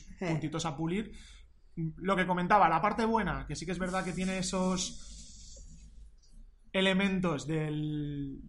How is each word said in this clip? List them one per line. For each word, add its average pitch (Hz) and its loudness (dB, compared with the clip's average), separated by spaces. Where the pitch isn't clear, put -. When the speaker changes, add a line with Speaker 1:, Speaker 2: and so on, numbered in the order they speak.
Speaker 1:
Sí. 190 -4
Speaker 2:
puntitos 156 -2
a 151 -4
pulir. 170 -2
Lo 190 2
que 180 4
comentaba, 180 6
la 165 4
parte 208 2
buena, 185 2
que 151 -6
sí 160 -8
que 170 -4
es 170 -4
verdad 185 -2
que 180 -4
tiene 185 0
esos - -2
elementos 190 2
del, 151 -2